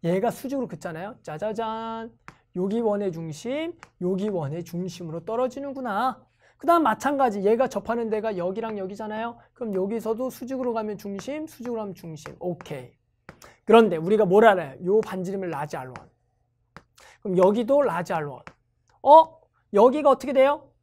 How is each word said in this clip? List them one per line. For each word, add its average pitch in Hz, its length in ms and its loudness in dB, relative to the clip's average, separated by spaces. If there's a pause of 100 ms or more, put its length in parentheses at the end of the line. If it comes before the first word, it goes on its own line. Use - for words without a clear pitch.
얘가 190 260 0
수직으로 254 380 -6
긋잖아요. 170 560 -12
짜자잔. 220 880 -8 (440)
여기 190 240 -2
원의 208 320 0
중심, 226 640 -8 (280)
여기 185 280 -2
원의 165 340 -6
중심으로 170 640 -10
떨어지는구나. 254 1000 -4 (340)
그 - 100 -6
다음 339 160 6
마찬가지 247 600 2
얘가 226 240 4
접하는 226 420 -4
데가 214 280 -4
여기랑 208 400 -6
여기잖아요. 214 600 -8 (160)
그럼 220 200 -6
여기서도 220 560 -2
수직으로 254 440 -6
가면 214 240 -4
중심, 254 500 -10
수직으로 233 340 -8
가면 202 140 -10
중심. 156 440 -14
오케이. 151 520 -10 (760)
그런데 214 320 8
우리가 202 280 2
뭘 196 200 6
알아요? 170 400 4
요 208 160 2
반지름을 190 480 -6
라지 151 260 -8
알원. 127 200 -12 (1300)
그럼 185 160 -2
여기도 214 440 4
라지 180 320 -2
알원. 147 280 -6 (600)
어? 311 380 8 (340)
여기가 262 380 6
어떻게 262 220 0
돼요? 277 360 4 (140)